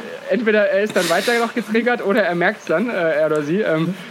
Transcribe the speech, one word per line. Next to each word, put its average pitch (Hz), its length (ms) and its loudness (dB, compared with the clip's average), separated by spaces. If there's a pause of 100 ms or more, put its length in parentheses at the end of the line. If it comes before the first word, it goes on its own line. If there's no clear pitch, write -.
(300)
entweder 208 400 2
er 196 140 2
ist 208 120 -4
dann 180 140 0
weiter 202 300 2
noch 233 140 -2
getriggert 233 520 0
oder 196 180 2
er 175 120 0
merkt's 185 300 0
dann, 185 240 0
äh, 226 40 -6
er 160 340 2
oder 151 160 2
sie, 175 180 0
ähm, 165 320 0 (180)